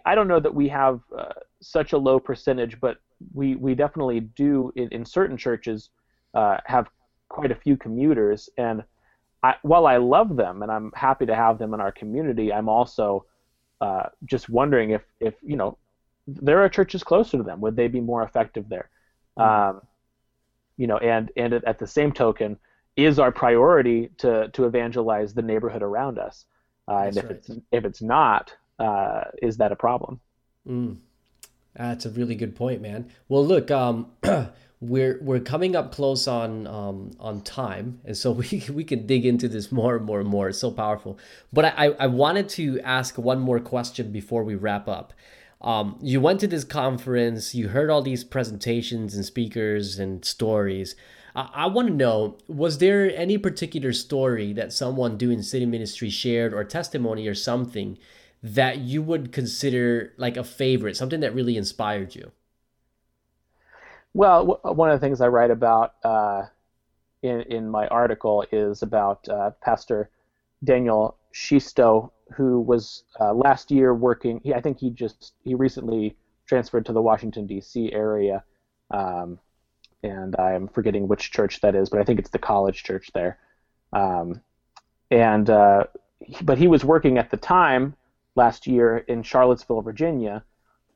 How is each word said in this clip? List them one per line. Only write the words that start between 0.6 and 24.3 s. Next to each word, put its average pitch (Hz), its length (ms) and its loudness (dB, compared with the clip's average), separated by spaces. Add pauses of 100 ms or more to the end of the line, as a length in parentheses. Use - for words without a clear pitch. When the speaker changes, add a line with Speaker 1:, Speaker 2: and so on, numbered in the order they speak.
Speaker 1:
have, 135 320 0 (160)
uh, - 160 -10 (280)
such - 320 -4
a 156 60 4
low 131 200 4
percentage, 123 600 -4
but 120 180 -2 (360)
we, 135 220 -2
we 131 180 -2
definitely 135 460 -2
do 131 560 -2
in, 120 140 -4
in 117 140 -8
certain 180 320 -2
churches, 113 540 -6 (440)
uh, 104 300 2
have 123 240 0 (400)
quite 143 220 -4
a 120 40 -4
few 139 220 0
commuters. 113 800 0
And 113 260 -4 (600)
I, 131 200 4
while 160 240 6
I 127 120 6
love 151 380 4
them 98 260 -2
and 107 80 -6
I'm 107 240 -6
happy 131 320 0
to 110 80 0
have 113 240 2
them 110 160 -6
in 107 60 -2
our 101 120 -2
community, 113 600 -4
I'm 107 160 -2
also, 110 580 0 (540)
uh, 98 240 -4 (200)
just 120 240 -4
wondering 120 420 2
if, 107 120 -2 (180)
if, 113 220 -4
you 147 140 -6
know, 98 200 -6 (500)
there 147 360 4
are 196 60 6
churches 185 340 -2
closer 185 340 2
to 120 60 0
them, 95 180 -10
would 110 160 -2
they 120 120 2
be 123 120 -4
more 117 220 -2
effective 110 460 -4
there? 92 200 -10 (500)
Speaker 2:
Mm. 107 320 4
Speaker 1:
Um, 95 100 -8 (960)
you 123 100 -4
know, 107 120 0
and, 113 380 0
and 120 160 -2
at, 120 120 -2
at 110 140 -2
the 107 80 -10
same 147 260 0
token, 110 460 0 (380)
is 147 220 4
our 131 140 6
priority 120 840 4
to, 110 300 2